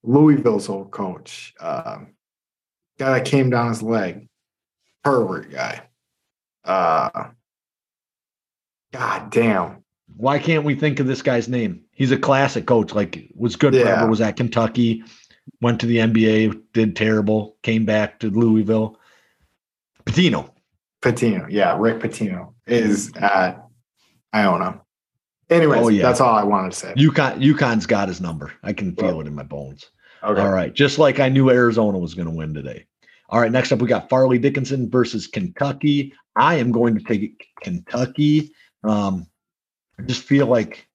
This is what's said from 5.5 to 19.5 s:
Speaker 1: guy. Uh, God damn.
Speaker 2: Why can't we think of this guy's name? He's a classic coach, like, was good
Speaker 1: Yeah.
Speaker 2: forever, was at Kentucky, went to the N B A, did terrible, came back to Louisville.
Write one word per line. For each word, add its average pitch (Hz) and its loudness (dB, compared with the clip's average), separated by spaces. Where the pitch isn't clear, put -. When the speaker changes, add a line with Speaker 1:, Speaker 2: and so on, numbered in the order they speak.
Speaker 1:
guy. - -8
Uh, 85 -2
God - -6
damn. 101 0
Speaker 2:
Why 131 0
can't 156 0
we 147 0
think 143 -2
of 135 0
this 131 -4
guy's 120 -2
name? 113 -4
He's 131 0
a 135 2
classic 135 0
coach, 113 0
like, - -6
was 113 -4
good 139 4
Speaker 1:
Yeah. 127 6
Speaker 2:
forever, 104 2
was 110 2
at 107 -2
Kentucky, 117 0
went 120 0
to 117 -2
the 117 2
N 113 2
B 110 4
A, 110 2
did 113 0
terrible, 107 -2
came 113 -2
back 107 -2
to 110 -4
Louisville. 110 0